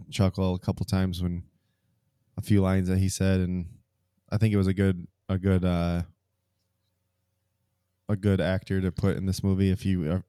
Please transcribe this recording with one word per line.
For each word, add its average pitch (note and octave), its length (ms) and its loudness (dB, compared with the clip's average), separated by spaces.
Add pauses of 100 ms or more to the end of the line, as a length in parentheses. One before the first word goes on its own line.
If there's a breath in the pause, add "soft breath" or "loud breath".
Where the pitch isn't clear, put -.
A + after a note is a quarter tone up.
(100)
chuckle F#2 440 0
a F2+ 40 -4
couple - 280 -4
times F#2+ 360 0
when F2 200 -4 (960)
a G#2+ 60 -8
few G2+ 180 2
lines F#2+ 280 2
that F#2 100 2
he F#2+ 100 2
said, F#2+ 320 0
and F2+ 260 -4 (640)
I G2+ 80 -2
think G#2+ 160 2
it - 20 2
was F#2+ 120 2
a F#2+ 60 2
good, F#2 320 0 (220)
a F#2+ 100 -2
good, F#2 260 2
uh, E2+ 380 0 (2000)
a G#2 80 0
good F#2+ 240 2
actor F#2+ 400 -2
to F#2 100 0
put - 260 -2
in F#2+ 100 -6
this F#2+ 180 -2
movie F#2+ 260 2
if F#2 140 -2
you F2+ 260 0
are, F2+ 180 -2